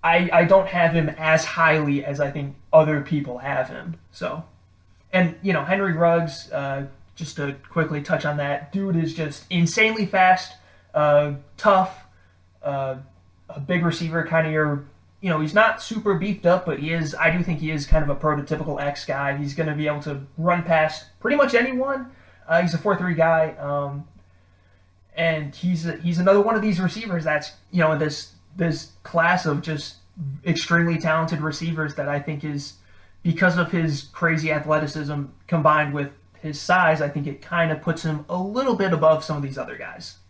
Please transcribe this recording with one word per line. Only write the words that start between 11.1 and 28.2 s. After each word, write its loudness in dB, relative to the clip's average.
tough, 2
uh, -4
a -14
big 0
receiver, -2
kind 0
of -4
your, -2
you -2
know, 0
he's -4
not 4
super -2
beefed -4
up, 4
but -4
he -4
is, -4
I 2
do 0
think -2
he -4
is -4
kind 6
of -2
a 2
prototypical -2
X -6
guy. -2
He's -6
gonna -2
be -2
able -2
to -8
run 2
past 0
pretty 2
much 4
anyone. -2
Uh, 2
he's 0
a -2
four 0
three -2
guy, 2
um, -6
and -2
he's -2
a, -4
he's -2
another 6
one 2
of 2
these 0
receivers -4
that's, -2
you 0
know, 4
in 0
this, -4